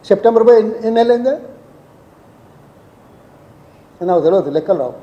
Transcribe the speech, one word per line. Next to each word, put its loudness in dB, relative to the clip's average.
సెప్టెంబర్ 2
పోయి 6
ఎన్ని, -4
ఎన్ని -6
నెలలు 0
అయిందే? -2
నాకు 0
తెలియదు, 0
లెక్కలు -2
రావు -6